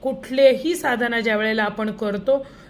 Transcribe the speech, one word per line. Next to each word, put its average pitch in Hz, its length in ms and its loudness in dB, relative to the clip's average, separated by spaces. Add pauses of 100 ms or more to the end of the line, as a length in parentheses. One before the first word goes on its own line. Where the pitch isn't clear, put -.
कुठलेही 269 720 2
साधना 240 440 -2
ज्या 220 180 0
वेळेला 220 260 0
आपण 214 280 -4
करतो 214 560 -2 (220)